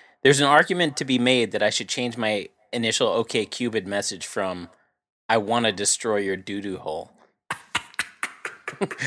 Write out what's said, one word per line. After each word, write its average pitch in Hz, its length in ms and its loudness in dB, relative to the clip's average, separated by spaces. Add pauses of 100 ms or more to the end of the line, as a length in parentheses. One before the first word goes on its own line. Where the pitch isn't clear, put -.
(220)
"There's 131 180 8
an 147 60 4
argument 160 520 4
to 147 60 -4
be 131 140 0
made 120 340 4
that 104 100 0
I 107 80 4
should - 180 -4
change 120 280 -4
my 107 320 -2 (240)
initial 113 360 0
O 113 160 2
K 113 220 0
Cupid 107 420 -4
message 101 380 -4
from, 90 420 -4 (600)
'I 113 100 4
wanna 110 340 2
destroy 104 460 0
your 95 180 -2
doo-doo 98 420 -8
hole.'" 80 380 -8
<laughs> - 40 -20 (1900)